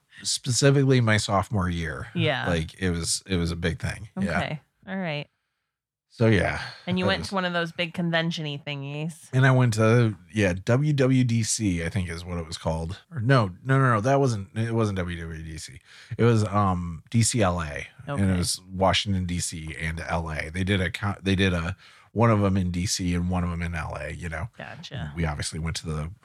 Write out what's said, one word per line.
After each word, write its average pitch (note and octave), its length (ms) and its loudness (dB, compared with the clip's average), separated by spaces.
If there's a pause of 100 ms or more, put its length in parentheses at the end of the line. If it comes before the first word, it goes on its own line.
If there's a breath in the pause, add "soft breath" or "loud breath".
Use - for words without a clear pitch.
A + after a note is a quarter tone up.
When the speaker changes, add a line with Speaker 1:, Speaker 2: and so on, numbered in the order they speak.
(240 loud breath)
Speaker 1:
Specifically C3+ 760 4
my A2 160 4
sophomore G2 520 0
year. E2 460 -4
Speaker 2:
Yeah. D3+ 320 0
Speaker 1:
Like, E2 340 0
it F#2 80 0
was, E2 380 -2
it F#2+ 80 0
was E2+ 160 0
a E2+ 40 -4
big E2 240 -2
thing. E2+ 280 -6 (120)
Yeah. F#3 200 -2
Speaker 2:
Okay. D3 220 -4 (260)
All F#3+ 100 -8
right. D3+ 300 -6 (840)
Speaker 1:
So, A#2 180 2
yeah. E2+ 340 2 (260 loud breath)
Speaker 2:
And F3+ 100 -2
you F#3 60 0
Speaker 1:
That F#3 60 2
Speaker 2:
went F#3+ 100 0
Speaker 1:
was - 100 -8
Speaker 2:
to G3+ 60 -6
one F#3 100 0
of F3 60 -2
those E3+ 220 -2
big E3+ 200 -6
convention-y E3 720 -2
thingies. D3 680 -8
Speaker 1:
And C3 120 4
I C3 60 8
went B2+ 220 4
to, A2 420 4 (180)
yeah, G2+ 200 4 (100)
W C#3+ 300 2
W C3 320 4
D A#2 180 2
C, F#2 400 0
I E2+ 60 -2
think F2 200 -2
is E2+ 140 -8
what F2 140 -6
it E2 100 -6
was E2 100 -10
called. E2 440 -4 (120)
Or D3+ 60 -6
no, A2 320 4 (140)
no, C3+ 120 2
no, C3 180 4
no. G#2+ 60 2
That C#3 200 2
wasn't, A2 260 0 (100)
it A#2 160 -2
wasn't G#2+ 240 0
W F2 220 -4
W E2 240 -10
D D#2+ 140 -12
C. - 220 -14 (380 loud breath)
It - 60 2
was, A2+ 220 6
um, F#2 640 0
D A#2 120 4
C A2+ 200 2
L F2 200 2
A. D2 260 -8 (200)
And C#3+ 120 -4
it G2 40 2
Speaker 2:
Okay. F#2+ 140 2
Speaker 1:
was - 240 -2 (100)
Washington, F#2+ 540 2
D F2 140 -2
C D#2+ 400 -8
and E2 280 -4
L E2 240 -4
A. D2+ 180 -6
They F#2 140 -4
did G2 160 2
a, F2 100 0
co-, G2+ 320 -4
they G2 140 2
did F#2+ 180 2
a, F2 220 -2 (380 loud breath)
one A2+ 180 4
of G#2 80 4
them G2 160 2
in F2+ 160 0
D F2 140 -2
C F2+ 280 -2
and F2 160 0
one F2+ 140 0
of F2 60 -2
them E2+ 120 -6
in E2+ 140 -4
L D2+ 240 -8
A, D2 140 -8
you E2 160 -10
know? D#2+ 180 -6 (100)
Speaker 2:
Gotcha. E2 580 -12
Speaker 1:
We E2 100 -2
obviously D2+ 340 -6
went D#2+ 180 -4
to - 80 -10
the D#2 240 -6 (160)